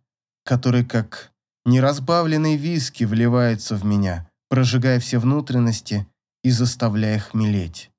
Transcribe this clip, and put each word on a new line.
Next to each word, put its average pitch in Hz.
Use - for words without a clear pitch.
который, 123
как -
неразбавленный 156
виски, 147
вливается 117
в 98
меня, 98
прожигая 127
все 123
внутренности – 120
и 131
заставляя 110
хмелеть. 101